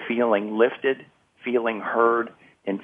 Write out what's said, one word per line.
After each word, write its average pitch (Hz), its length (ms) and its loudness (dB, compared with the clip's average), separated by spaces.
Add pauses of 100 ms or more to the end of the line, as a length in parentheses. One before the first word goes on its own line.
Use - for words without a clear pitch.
feeling 107 500 0
lifted, 127 480 0 (380)
feeling 117 380 -2
heard, 117 500 2 (340)
and 98 180 -4